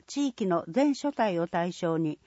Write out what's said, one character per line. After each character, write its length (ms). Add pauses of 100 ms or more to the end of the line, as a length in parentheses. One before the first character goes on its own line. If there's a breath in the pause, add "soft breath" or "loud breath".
地 220
域 180
の 220
全 260
所 240
帯 200
を 100
対 240
象 240
に、 300